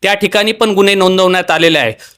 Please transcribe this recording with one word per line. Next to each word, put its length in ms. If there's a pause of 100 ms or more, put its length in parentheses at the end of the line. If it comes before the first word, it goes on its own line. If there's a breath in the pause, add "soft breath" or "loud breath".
त्या 120
ठिकाणी 380
पण 180
गुन्हे 240
नोंदवण्यात 560
आलेले 280
आहे. 140 (260 loud breath)